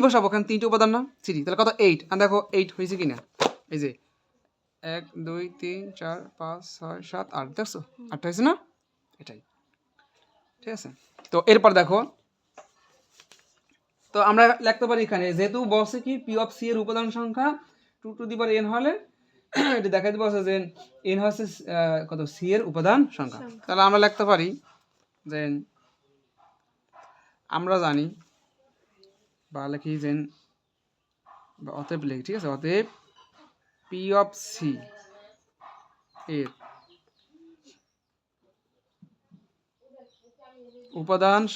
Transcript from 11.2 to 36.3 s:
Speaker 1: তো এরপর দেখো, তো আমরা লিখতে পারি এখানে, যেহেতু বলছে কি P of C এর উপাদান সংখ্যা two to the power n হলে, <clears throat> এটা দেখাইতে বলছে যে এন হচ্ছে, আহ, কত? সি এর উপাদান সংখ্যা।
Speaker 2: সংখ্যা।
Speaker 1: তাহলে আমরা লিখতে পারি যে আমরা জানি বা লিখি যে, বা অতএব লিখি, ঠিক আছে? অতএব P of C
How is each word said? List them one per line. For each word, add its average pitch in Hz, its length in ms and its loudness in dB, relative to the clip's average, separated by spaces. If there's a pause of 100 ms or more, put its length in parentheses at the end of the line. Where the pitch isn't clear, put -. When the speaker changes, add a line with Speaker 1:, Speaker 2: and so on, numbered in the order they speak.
Speaker 1:
তো 175 40 -2 (160)
এরপর 220 180 8 (100)
দেখো, 175 180 2 (2250)
তো 208 60 0 (120)
আমরা 220 140 8 (220)
লিখতে 226 240 2
পারি 233 160 2
এখানে, 180 200 -2 (120)
যেহেতু 202 200 0 (160)
বলছে 214 300 2
কি 262 80 -4 (120)
P - 20 -20 (160)
of 226 160 -4
C - 20 -20 (100)
এর 226 140 -2
উপাদান 226 220 -4 (100)
সংখ্যা 233 300 -2 (560)
two 220 160 -16
to 233 120 -12
the 233 80 -8
power 226 120 0 (140)
n - 100 -2
হলে, 262 180 0 (600)
<clears throat> 269 260 0
এটা 196 180 -2
দেখাইতে 208 260 -2
বলছে 208 260 0
যে 190 60 0 (560)
এন 196 140 0
হচ্ছে, 208 200 -2
আহ, 165 540 -2 (120)
কত? 160 100 -6 (140)
সি 175 200 -8
এর 220 160 2
উপাদান 180 300 4 (160)
সংখ্যা। 131 240 -8
Speaker 2:
সংখ্যা। 233 260 -20
Speaker 1:
তাহলে 185 220 2
আমরা 202 160 6
লিখতে 208 260 2
পারি 175 180 4 (800)
যে 151 140 -8 (2000)
আমরা 180 340 -2
জানি 147 220 0 (1500)
বা 139 100 -10 (100)
লিখি 147 200 -8 (120)
যে, 147 60 -2 (1500)
বা 147 60 -14 (100)
অতএব 156 280 -8
লিখি, 131 180 -6
ঠিক 196 120 -6
আছে? 170 180 -8
অতএব 175 300 -2 (1040)
P - 20 -14 (280)
of 202 100 0 (220)
C - 20 -14 (1800)